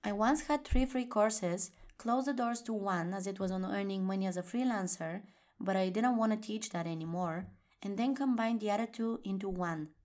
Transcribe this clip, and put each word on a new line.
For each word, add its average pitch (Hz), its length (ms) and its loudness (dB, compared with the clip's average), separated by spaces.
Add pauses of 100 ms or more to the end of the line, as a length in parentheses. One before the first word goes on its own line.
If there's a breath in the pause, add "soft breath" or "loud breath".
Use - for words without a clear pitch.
I 208 80 -2
once 226 300 4
had 294 220 0
three 254 200 4
free 254 220 0
courses, 208 680 2 (260 soft breath)
closed 254 300 0
the 285 40 0
doors 233 300 0
to 226 100 -6
one 185 400 0
as 190 140 -4
it 196 140 -4
was 190 100 0
on 185 140 -2
earning 196 400 0
money 190 220 0
as 180 100 0
a 180 60 -2
freelancer, 190 800 -2 (360 loud breath)
but 190 160 0
I 190 140 2
didn't 226 280 2
want 220 140 4
to 214 80 2
teach 214 320 -6
that 170 160 -2
anymore, 165 640 -4 (340 soft breath)
and 202 160 -4
then 254 160 2
combined 233 460 2
the 208 100 0
other 220 160 2
two 226 380 -2
into 196 240 -2
one. 170 400 -2 (160)